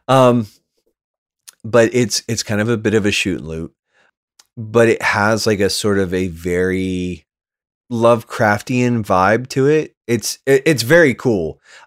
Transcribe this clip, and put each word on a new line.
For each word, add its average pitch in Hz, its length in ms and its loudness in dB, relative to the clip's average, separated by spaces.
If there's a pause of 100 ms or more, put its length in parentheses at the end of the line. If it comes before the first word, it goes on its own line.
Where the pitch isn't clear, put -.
Um, 123 400 4 (1160)
but 117 300 2
it's, 123 340 -2
it's 113 160 -6
kind 104 180 -4
of 110 80 -2
a 120 80 0
bit 107 160 -2
of 107 120 0
a 104 60 0
shoot 95 280 -4
and 76 80 -14
loot, 80 260 -12 (840)
but 117 320 2
it 113 140 0
has, 104 440 0
like, 107 140 0
a 98 100 0
sort 101 300 -2
of 92 140 -2
a 95 140 -2
very 90 1000 -4 (640)
Lovecraftian 117 1120 0
vibe 101 440 2
to 135 180 0
it. 156 280 -2 (120)
It's, 117 380 -4
it, 135 200 2
it's 147 180 2
very 147 300 4
cool. 90 460 -4 (280)